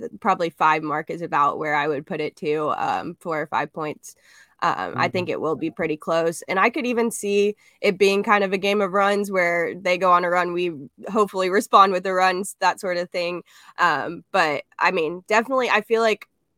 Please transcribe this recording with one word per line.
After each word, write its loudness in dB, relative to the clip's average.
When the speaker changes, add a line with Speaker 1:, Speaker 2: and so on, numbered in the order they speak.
Speaker 1:
probably 0
five 0
mark -6
is -8
about 0
where -2
I 0
would -4
put -6
it -6
too, -2
um, -4
four -6
or -6
five -6
points. -10
Um, 0
I -6
Speaker 2:
Mm-hmm. -2
Speaker 1:
think -2
it -4
will -2
be -4
pretty -4
close. -2
And -2
I 4
could -4
even 0
see 0
it 0
being 4
kind 2
of 0
a -2
game 0
of -2
runs 2
where 0
they 0
go 2
on 6
a 0
run, 2
we -2
hopefully 0
respond 6
with -2
the -2
runs, 0
that 2
sort -4
of -4
thing. -4
Um, 0
but, 2
I 4
mean, -2
definitely, 0
I 2
feel 0
like 0